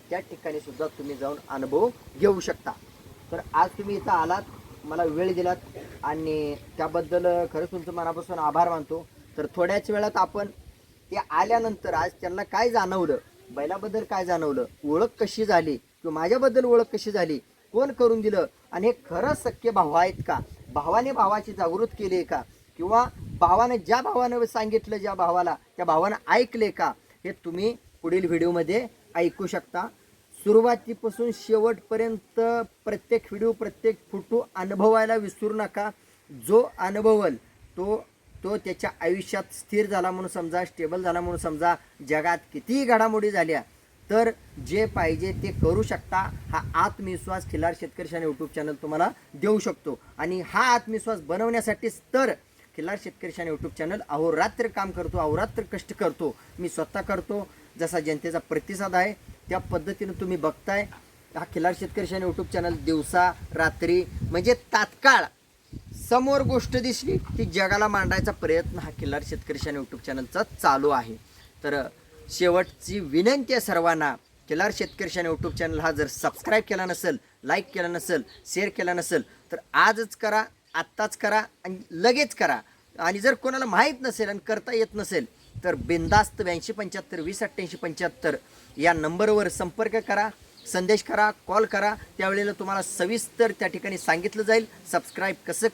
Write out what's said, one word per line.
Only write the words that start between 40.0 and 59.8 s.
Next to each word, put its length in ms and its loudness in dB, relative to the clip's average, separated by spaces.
म्हणून 220 -6
समजा, 320 -2
स्टेबल 380 -4
झाला 180 0
म्हणून 180 -4
समजा. 360 2
जगात 280 2
कितीही 320 -2
घडामोडी 460 4
झाल्या 300 2
तर 200 4
जे 180 0
पाहिजे 460 -2
ते 80 -4
करू 200 4
शकता. 360 -2
हा 120 -2
आत्मविश्वास 760 -2
खिल्लार 280 0
शेतकरी 280 -12
शान 160 -6
YouTube 320 -4
चॅनल 260 -4
तुम्हाला 280 0
देऊ 260 2
शकतो. 400 -6
आणि 240 -4
हा 220 2
आत्मविश्वास 480 -2
बनवण्यासाठीच 800 -2
तर 180 4
खिल्लार 280 -6
शेतकरी 280 -12
शान 160 -8
YouTube 300 -8
चॅनल 320 -4
अहोरात्र 580 0
काम 240 -4
करतो, 260 -6
अहोरात्र 460 -2
कष्ट 200 -10
करतो. 420 -2
मी 100 -6
स्वतः 320 -6
करतो. 460 -6
जसा 200 -2
जनतेचा 400 -4
प्रतिसाद 560 -4
आहे 180 2
त्या 80 -2
पद्धतीनं 480 -4